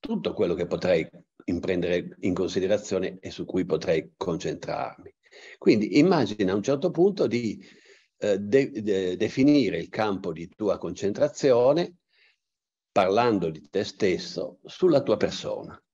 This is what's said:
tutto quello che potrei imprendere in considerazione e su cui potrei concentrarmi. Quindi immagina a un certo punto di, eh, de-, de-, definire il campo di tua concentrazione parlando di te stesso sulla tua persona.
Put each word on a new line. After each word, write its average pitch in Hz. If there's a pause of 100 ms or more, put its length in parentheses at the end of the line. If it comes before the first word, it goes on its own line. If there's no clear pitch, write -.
tutto 190
quello 87
che 87
potrei 87 (380)
imprendere 87
in 98
considerazione 92
e -
su 87
cui 90
potrei 80
concentrarmi. - (440)
Quindi 113
immagina 110
a 98
un 104
certo 160
punto 165
di, 113 (540)
eh, 104
de-, 123
de-, 95
definire 120
il 82
campo 95
di 85
tua 98
concentrazione 120 (920)
parlando 98
di 78
te 98
stesso -
sulla 160
tua 107
persona. - (140)